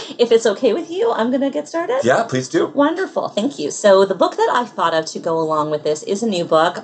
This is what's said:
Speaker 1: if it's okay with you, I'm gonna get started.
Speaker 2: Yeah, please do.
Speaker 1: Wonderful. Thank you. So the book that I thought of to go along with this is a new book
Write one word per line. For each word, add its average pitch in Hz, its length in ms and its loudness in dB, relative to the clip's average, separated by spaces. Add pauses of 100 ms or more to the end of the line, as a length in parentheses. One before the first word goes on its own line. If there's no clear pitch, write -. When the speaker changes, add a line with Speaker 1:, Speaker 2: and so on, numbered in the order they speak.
(200)
Speaker 1:
if 233 120 2
it's 226 140 4
okay 208 280 2
with 320 180 -4
you, 453 200 0
I'm 233 200 0
gonna 269 180 0
get 294 180 -6
started. 349 360 -2
Speaker 2:
Yeah, 143 200 2
please 127 260 -4
do. 180 180 0
Speaker 1:
Wonderful. 330 640 0
Thank 233 280 -4
you. 147 140 -4
So 196 340 6
the 190 100 -2
book 339 200 0
that 440 180 2
I 240 120 0
thought 170 280 -2
of 160 140 0
to - 120 -10
go 165 200 -2
along 156 320 -2
with 151 120 -2
this 151 200 -2
is 202 200 -4
a 233 40 0
new 175 180 -2
book 165 380 2